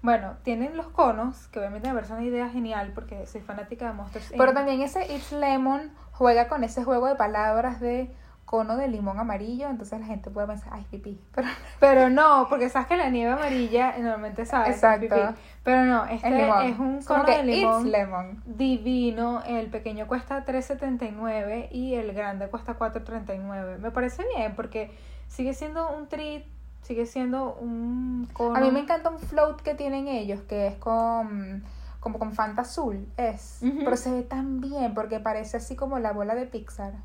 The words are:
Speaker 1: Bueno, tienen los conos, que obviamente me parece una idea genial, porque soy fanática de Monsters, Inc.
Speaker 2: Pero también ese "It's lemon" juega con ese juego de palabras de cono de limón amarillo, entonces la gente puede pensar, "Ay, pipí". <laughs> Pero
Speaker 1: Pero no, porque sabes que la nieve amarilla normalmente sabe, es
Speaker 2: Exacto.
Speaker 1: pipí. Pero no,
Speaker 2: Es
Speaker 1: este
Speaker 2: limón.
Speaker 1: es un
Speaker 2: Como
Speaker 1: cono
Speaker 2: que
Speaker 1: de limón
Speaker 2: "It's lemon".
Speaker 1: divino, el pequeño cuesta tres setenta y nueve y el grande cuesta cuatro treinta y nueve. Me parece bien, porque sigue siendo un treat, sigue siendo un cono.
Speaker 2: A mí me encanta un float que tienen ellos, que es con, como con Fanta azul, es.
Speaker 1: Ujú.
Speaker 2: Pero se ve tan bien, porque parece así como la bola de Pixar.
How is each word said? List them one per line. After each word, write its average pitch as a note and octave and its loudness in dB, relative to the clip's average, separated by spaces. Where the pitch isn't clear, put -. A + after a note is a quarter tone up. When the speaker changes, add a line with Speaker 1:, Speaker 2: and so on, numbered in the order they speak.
Speaker 1:
Bueno, A3 2
tienen B3 -2
los D#4+ -6
conos, B3 2
que - -10
obviamente G3+ -6
me C4+ -2
parece G#3+ -6
una A3+ -6
idea A#3+ -2
genial, A3 -4
porque G3+ -12
soy G#3 -12
fanática G#3 -10
de A3 -6
Monsters, G3+ -12
Inc. B3+ -8
Speaker 2:
Pero C4 8
también C#4 2
ese D4+ -4
"It's C#4 -10
lemon" C#4 0
juega A#3+ 6
con C#4+ 0
ese A#3+ -4
juego B3 2
de C#4 2
palabras A3 0
de B3 -2
cono A3 0
de C#4 0
limón G3+ -2
amarillo, A3+ -4
entonces A3 -6
la A3 -10
gente G#3 -8
puede G#3 -4
pensar, G#3 -10
"Ay, G#3 -12
pipí". G3+ -12
<laughs> - -20
Pero B3 0
Speaker 1:
Pero C4 10
no, C#4+ 10
porque B3 2
sabes B3+ 0
que F4 4
la D4+ 2
nieve A#3+ 2
amarilla B3+ 2
normalmente A3 -4
sabe, A#3+ 2
es B3 2
Speaker 2:
Exacto. A3 6
Speaker 1:
pipí. G3+ 2
Pero B3+ 6
no, A#3+ 4
Speaker 2:
Es - -4
Speaker 1:
este B3+ 4
Speaker 2:
limón. G#3+ 6
Speaker 1:
es A#3+ 0
un C4+ 0
Speaker 2:
Como C#4+ 4
Speaker 1:
cono - 6
Speaker 2:
que D4+ 8
Speaker 1:
de D4 2
limón A3+ 4
Speaker 2:
"It's A3+ 0
lemon". F#3+ -2
Speaker 1:
divino, A#3+ 0
el A3+ -2
pequeño G#3+ -8
cuesta C4+ -4
tres C4 -2
setenta C4 -4
y G#3+ -6
nueve G#3+ -4
y B3+ -4
el A3 -4
grande G3+ -6
cuesta A3+ -8
cuatro A3 -4
treinta A3 -8
y F#3+ -6
nueve. F#3+ -8
Me A3 -6
parece B3 -4
bien, A3 -2
porque A3 -8
sigue C4 -4
siendo D#4 -6
un D4 -8
treat, D4+ -8
sigue A#3 -4
siendo B3+ -2
un A#3+ -4
cono. A#3 0
Speaker 2:
A B3+ 4
mí C4+ 6
me C#4 4
encanta E4 0
un E4 -6
float D4+ 2
que D4+ -2
tienen C#4 -4
ellos, G#3 -4
que G3+ -2
es G3+ -4
con, A3 -2
como A3 -6
con A3 -4
Fanta G#3+ -2
azul, G#3 -4
es. A3 -4
Speaker 1:
Ujú. C#4 0
Speaker 2:
Pero B3 2
se B3+ -2
ve B3 -2
tan C4 -4
bien, C4+ -2
porque G#3+ -4
parece A3 -4
así A#3+ -8
como C4+ -4
la A3 -2
bola G#3 -2
de B3+ -4
Pixar. G3+ -10